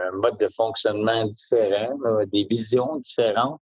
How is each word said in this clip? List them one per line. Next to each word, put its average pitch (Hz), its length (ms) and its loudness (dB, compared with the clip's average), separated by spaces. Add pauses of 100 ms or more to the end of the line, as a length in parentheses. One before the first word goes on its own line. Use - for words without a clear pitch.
un 92 80 -6
mode 107 220 0
de 104 180 2
fonctionnement 110 720 0
différent, 107 800 0
là, 107 260 2
des 101 180 2
visions 117 500 0
différentes 120 680 0